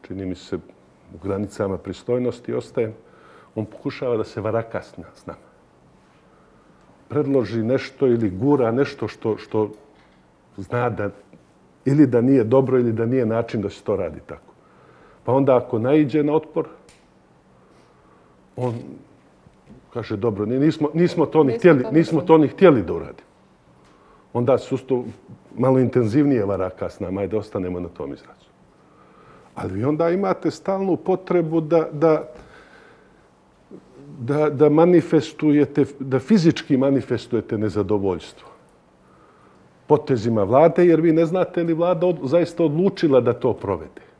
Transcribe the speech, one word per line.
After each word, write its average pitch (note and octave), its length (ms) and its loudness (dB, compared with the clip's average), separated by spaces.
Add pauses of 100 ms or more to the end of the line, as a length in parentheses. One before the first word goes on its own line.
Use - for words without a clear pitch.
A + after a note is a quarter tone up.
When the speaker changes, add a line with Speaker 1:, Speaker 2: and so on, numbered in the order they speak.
Speaker 1:
čini F#2 240 -10
mi F#2 80 -6
se - 220 -10 (580)
u - 80 -20
granicama G2 560 -4
pristojnosti A#2+ 760 -6
ostajem, A#2+ 380 -6 (600)
on A2 100 -4
pokušava B2+ 520 -6
da A2 80 -2
se - 160 -10
varaka A2 420 -4
s - 140 -20
na-, - 180 -20
s - 120 -20
nama. - 220 -18 (1600)
Predloži B2+ 540 -2
nešto C3+ 440 -2
ili A#2 240 2
gura A#2+ 420 0
nešto B2+ 360 -4
što, - 280 -6
što G#2+ 340 -4 (840)
zna A#2+ 340 -4
da G2+ 200 -6 (760)
ili C#3+ 180 6
da A#2+ 140 2
nije B2+ 240 4
dobro C3 340 2
ili A#2+ 140 0
da A2+ 140 -2
nije B2 200 0
način A2+ 360 -4
da G2 80 -6
se - 140 -20
to G2+ 120 -2
radi D#2 300 -8
tako. - 260 -20 (720)
Pa A#2 80 -2
onda C3+ 240 4
ako A#2+ 220 -2
naiđe D3 440 2
na D3 100 0
otpor, D#3 360 -4 (1900)
on B2 180 -4 (1200)
kaže, A2+ 220 -8
„Dobro, G#2 300 -4
ni-, B2+ 120 -2
nismo, D3+ 360 0
nismo E3+ 320 2
to D#3 180 2
ni C3 80 2
Speaker 2:
Nismo A#2 60 -4
Speaker 1:
htjeli, D#3 240 6
Speaker 2:
to - 80 -4
Speaker 1:
nismo D3+ 80 4
Speaker 2:
mislili. D#3+ 280 0
Speaker 1:
to D#3+ 120 8
ni C#3+ 100 4
htjeli D3+ 340 6
da F2+ 100 -6
uradimo.” D2 360 -12 (1040)
Onda A#2+ 260 2
se - 160 -6
usto B2 300 -2 (520)
malo C3 220 2
intenzivnije B2 680 2
varaka F#2 460 -4
s - 100 -20
nama, F#2+ 200 -6
ajde, G2 160 -4
ostanemo F2+ 440 -6
na F2 80 -10
tom C#2 240 -12
izrazu. - 360 -20 (1080)
Ali - 180 -10
vi G#2 120 -6
onda D#3 260 0
imate F#3 400 -2
stalnu F#3+ 460 -4
potrebu F3 640 -2
da, D#3+ 320 0
da, D#3 300 2 (2000)
da, C#3+ 320 -2
da D3 180 4
manifestujete, D3+ 1160 4 (140)
da C3+ 200 -4
fizički D#3+ 580 2
manifestujete A#2+ 840 -2
nezadovoljstvo G2 880 -4 (1400)
potezima A#2 560 0
vlade, D#3+ 420 4
jer D#3+ 140 4
vi E3 120 2
ne E3 140 2
znate F3 380 -2
li E3 100 -2
vlada E3+ 320 0
od-, F3+ 220 -2
zaista E3 360 0
odlučila D#3 560 2
da A#2+ 120 0
to A#2 200 -2
provede. E2 520 -8 (160)